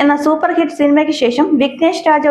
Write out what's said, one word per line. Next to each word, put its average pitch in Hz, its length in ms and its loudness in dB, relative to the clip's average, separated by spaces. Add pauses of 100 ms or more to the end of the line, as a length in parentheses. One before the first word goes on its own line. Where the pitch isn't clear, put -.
എന്ന 285 120 2 (120)
സൂപ്പർ 311 320 0
ഹിറ്റ് 320 220 -2
സിനിമയ്ക്ക് 294 420 2
ശേഷം 247 240 0 (160)
വിഘ്നേഷ് 330 460 -2
രാജ 302 240 2